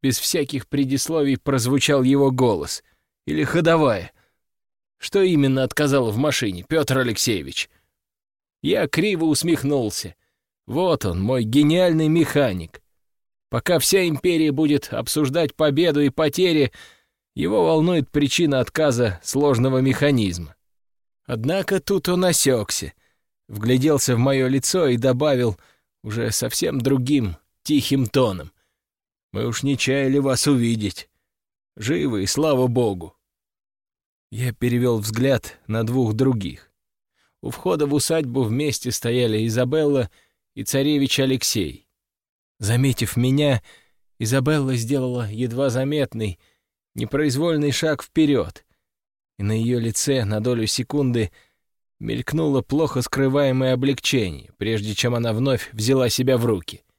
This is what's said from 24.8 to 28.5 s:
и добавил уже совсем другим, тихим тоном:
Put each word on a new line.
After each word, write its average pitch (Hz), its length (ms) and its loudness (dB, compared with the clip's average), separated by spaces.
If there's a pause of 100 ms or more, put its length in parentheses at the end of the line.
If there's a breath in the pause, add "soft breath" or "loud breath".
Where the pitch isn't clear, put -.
и 123 80 2
добавил 123 600 2 (460 soft breath)
уже 113 300 -4
совсем 127 480 -2
другим, 127 560 0 (260)
тихим 135 460 0
тоном: 95 420 -2 (840)